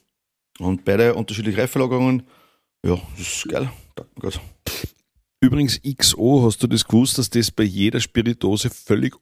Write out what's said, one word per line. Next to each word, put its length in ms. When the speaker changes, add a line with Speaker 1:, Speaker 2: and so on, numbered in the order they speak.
Speaker 1:
Und 260
beide 280
unterschiedliche 480
Reifelagerungen. 600
Ja, 140
das 100
ist 220
geil. 200
Taugt 220
mir 120
gut. 100
Speaker 2:
Übrigens, 420
X 340
O, 280
hast 160
du 60
das 180
gewusst, 320
dass 120
das 220
bei 120
jeder 380
Spiritose 680
völlig 520